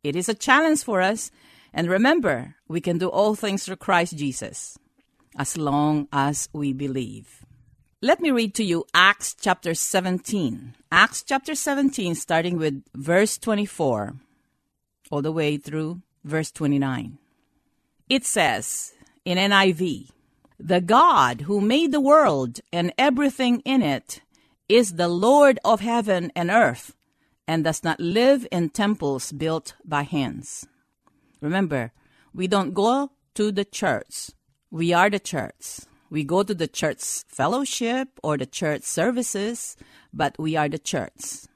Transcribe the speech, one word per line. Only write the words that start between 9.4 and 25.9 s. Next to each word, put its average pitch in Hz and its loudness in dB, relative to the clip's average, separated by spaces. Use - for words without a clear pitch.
seventeen. 180 -2
Acts 190 2
chapter 277 -4
seventeen, 269 0
starting 170 -2
with 151 -2
verse 170 2
twenty-four, 147 -2
all 143 -4
the 160 -4
way 151 0
through 156 -8
verse 156 -4
twenty-nine. 139 -2
It 254 0
says, - -2
in 180 0
N 196 2
I 196 6
V, 170 -4
"The 180 2
God 180 4
who 202 -2
made 262 2
the 294 2
world 202 4
and 175 -2
everything 262 2
in 262 2
it - -4
is 208 4
the 170 0
Lord 247 6
of 220 4
heaven 208 0